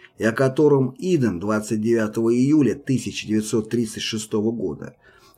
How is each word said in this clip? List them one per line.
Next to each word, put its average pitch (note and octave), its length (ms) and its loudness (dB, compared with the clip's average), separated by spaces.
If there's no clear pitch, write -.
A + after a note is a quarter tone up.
и G#2 60 -4
о A#2 80 2
котором C3+ 640 2
Иден B2+ 420 0
двадцать G#2+ 400 -2
девятого A2+ 540 0
июля C3 400 4
тысяча - 520 -4
девятьсот G#2+ 420 -2
тридцать A2+ 340 -4
шестого G#2+ 500 -4
года F#2+ 440 -8